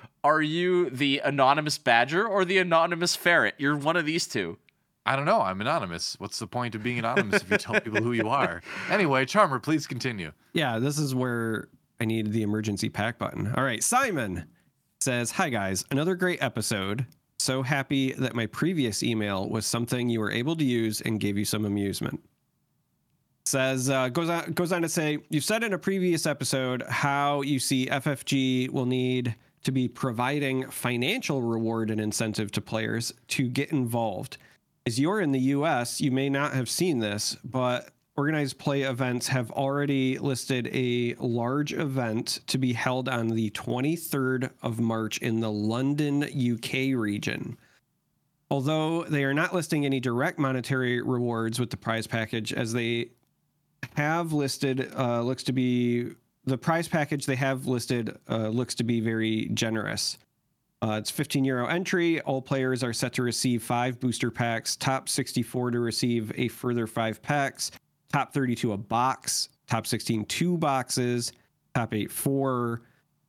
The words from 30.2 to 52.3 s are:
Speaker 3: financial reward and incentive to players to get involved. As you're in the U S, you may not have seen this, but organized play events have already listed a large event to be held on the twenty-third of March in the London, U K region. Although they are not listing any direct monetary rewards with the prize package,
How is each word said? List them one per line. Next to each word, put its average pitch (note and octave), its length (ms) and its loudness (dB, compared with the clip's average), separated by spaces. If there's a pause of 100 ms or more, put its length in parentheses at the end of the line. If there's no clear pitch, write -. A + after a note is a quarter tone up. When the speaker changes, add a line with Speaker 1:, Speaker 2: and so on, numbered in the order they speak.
Speaker 3:
financial C3 720 0
reward A2+ 480 0
and G#2+ 100 0
incentive G#2+ 520 -2
to - 80 -2
players A2+ 520 -2 (160)
to C3 200 0
get C3 220 -2
involved. A#2 680 -2 (460)
As A#2 140 0
you're F3+ 220 2
in D#3 100 2
the C3+ 100 2
U C#3 240 4
S, B2+ 360 0
you D3+ 100 2
may C3+ 180 2
not C#3 260 2
have B2+ 140 0
seen E3+ 300 2
this, G#2 460 -2
but B2+ 460 -2 (260)
organized D3 420 0
play C#3 240 0
events B2+ 460 -2
have B2 240 0
already C#3 640 0
listed B2+ 540 -2
a B2 480 0
large C3 520 0
event B2+ 760 -2
to C3+ 100 0
be B2+ 140 2
held B2+ 360 0
on A#2 200 0
the A2+ 220 0
twenty-third C3 1000 -2 (120)
of A#2 180 -2
March A2+ 380 0
in A2+ 200 0
the A2+ 140 0
London, C#3 800 0
U A#2+ 260 2
K C3 380 0
region. G#2+ 600 -2 (920)
Although D#3 540 0
they D3 180 0
are C3+ 120 2
not E3+ 200 2
listing D3+ 320 0
any C3+ 140 2
direct B2+ 380 0
monetary B2+ 600 0
rewards A#2+ 600 0
with B2 100 -2
the A2+ 60 -4
prize A2+ 320 -2
package, A2+ 440 -2